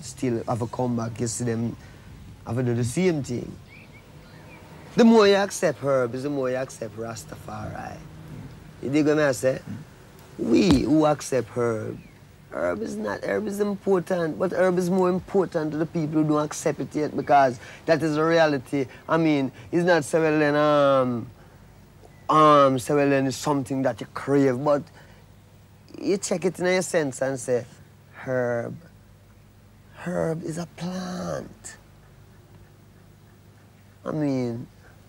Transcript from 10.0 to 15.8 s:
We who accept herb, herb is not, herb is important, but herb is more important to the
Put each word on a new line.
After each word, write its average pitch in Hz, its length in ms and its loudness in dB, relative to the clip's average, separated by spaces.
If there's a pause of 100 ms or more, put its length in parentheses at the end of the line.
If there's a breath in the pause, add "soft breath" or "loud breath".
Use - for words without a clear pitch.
We 196 440 4
who 151 260 4
accept 135 440 -2
herb, 117 500 -4 (500)
herb 87 320 -4
is 208 140 -8
not, 104 260 -6
herb 202 240 -2
is 202 140 -4
important, 180 800 -2
but 180 120 -2
herb 180 260 2
is 175 120 0
more 185 180 2
important 170 640 0
to 151 80 -6
the 160 80 -2